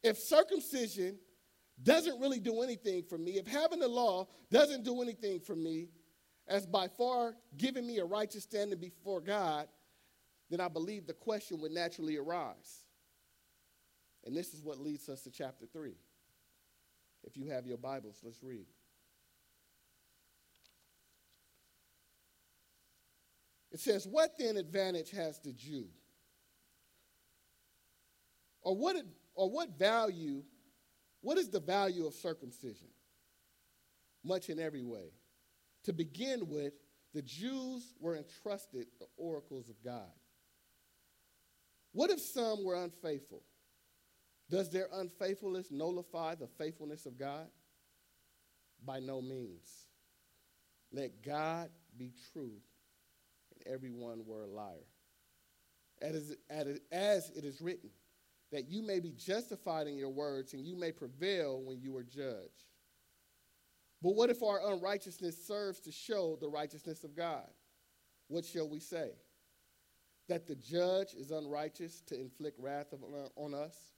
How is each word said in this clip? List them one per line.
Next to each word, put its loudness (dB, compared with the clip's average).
If 6
circumcision 6
doesn't 8
really 2
do 2
anything 0
for -6
me, -2
if 0
having 4
the 6
law 4
doesn't 10
do 2
anything 0
for -4
me, 0
as 4
by 4
far 4
giving 4
me 2
a 4
righteous 0
standing 0
before -4
God, 2
then 2
I 2
believe -2
the -6
question -2
would -2
naturally 0
arise. -4
And -6
this -4
is -16
what -8
leads -6
us -10
to -16
chapter -10
three. -12
If -18
you -8
have -4
your -6
Bibles, -8
let's -16
read. -12
It -8
says, 6
"What 6
then 4
advantage 2
has -2
the -8
Jew? -8
Or 2
what, 2
or 4
what -2
value, 4
what 4
is 2
the 2
value 2
of -2
circumcision? -8
Much 0
in -2
every -4
way. -8
To 0
begin -2
with, -4
the -4
Jews -6
were 0
entrusted -8
the -16
oracles -6
of -18
God. -8
What 4
if 4
some -2
were 0
unfaithful? -6
Does 2
their 0
unfaithfulness -4
nullify -2
the -10
faithfulness -8
of -12
God? -6
By -4
no -4
means. -10
Let -6
God -2
be -12
true -10
and -8
everyone -8
were -10
a -10
liar. -12
As, -4
as 4
it -8
is -8
written, -6
that -4
you -2
may 0
be -4
justified -2
in -4
your -2
words -4
and -8
you -6
may -2
prevail 0
when -8
you -6
are -6
judged. -8
But 6
what 8
if 2
our 4
unrighteousness -2
serves -4
to -12
show -2
the -4
righteousness -6
of -12
God? -2
What -2
shall -2
we -8
say? -4
That 0
the -4
judge 2
is -8
unrighteous -4
to -6
inflict -8
wrath -4
of, -12
on -6
us? -6